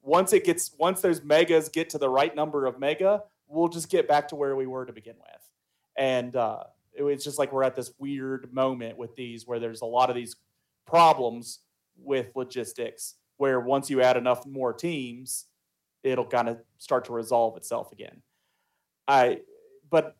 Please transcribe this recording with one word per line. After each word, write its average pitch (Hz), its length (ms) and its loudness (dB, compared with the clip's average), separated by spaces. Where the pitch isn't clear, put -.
once 175 300 2
it 196 120 6
gets, - 340 -2
once 185 220 0
those 165 220 2
megas 156 460 4
get 165 220 -4
to 151 80 -6
the 139 100 0
right 139 260 2
number 147 320 -2
of 123 140 -4
mega, 180 420 0
we'll 165 220 0
just 165 200 -10
get 170 200 0
back 147 200 2
to 160 80 -12
where 139 200 -2
we 131 100 -2
were 131 180 -8
to 123 80 -16
begin 113 260 -20
with. - 320 -20
And, 127 400 0
uh, 110 280 -2
it 143 120 -6
was 143 180 0
just 143 160 -8
like 139 140 0
we're 135 100 0
at 131 140 0
this 123 220 -8
weird 131 540 -8
moment 123 460 -4
with 117 160 -12
these 117 320 -14
where 120 140 -6
there's 113 220 -8
a 120 40 -6
lot 123 240 4
of 123 60 -2
these 123 180 -8
problems 135 760 4
with 131 380 -4
logistics 120 800 -8
where 135 240 2
once 135 280 0
you 131 140 2
add 127 140 6
enough 123 280 0
more 135 280 -4
teams, 131 720 -8
it'll 127 220 0
kinda 117 340 -2
start 127 260 -2
to - 80 -12
resolve 117 440 0
itself - 360 -10
again. 104 300 -20
I, 127 360 4
but, 156 300 2